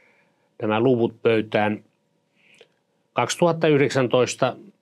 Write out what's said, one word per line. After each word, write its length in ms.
nämä 180
luvut 420
pöytään. 640
Kaksituhatta 560
yhdeksäntoista, 880